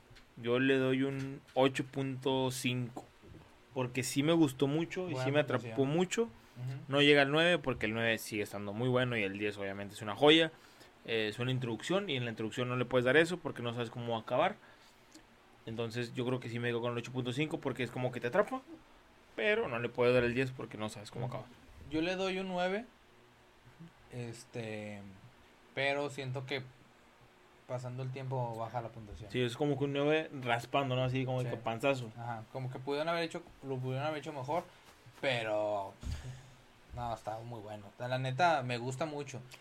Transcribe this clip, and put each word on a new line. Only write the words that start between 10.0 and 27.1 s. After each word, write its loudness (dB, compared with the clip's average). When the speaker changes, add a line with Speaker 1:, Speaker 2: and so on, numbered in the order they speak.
Speaker 1:
una -2
joya. 8
Eh, 0
es -6
una 0
introducción -2
y 0
en -2
la -4
introducción -2
no 0
le 2
puedes 2
dar 6
eso 6
porque -8
no -4
sabes -4
cómo -6
va 0
a -8
acabar. 2
Entonces -4
yo 0
creo 0
que -8
sí -4
me 0
quedo 0
con 0
el -2
ocho -8
punto -2
cinco -2
porque -2
es -4
como -2
que -6
te -2
atrapa, 0
pero 2
no -2
le -2
puedes 4
dar 6
el 2
diez 2
porque -10
no -4
sabes -12
cómo -6
Speaker 2:
Ujú. -6
Speaker 1:
acaba. -10
Speaker 2:
Yo -2
le 0
doy 0
un -4
nueve, 0
este, -8
pero 0
siento -6
que -4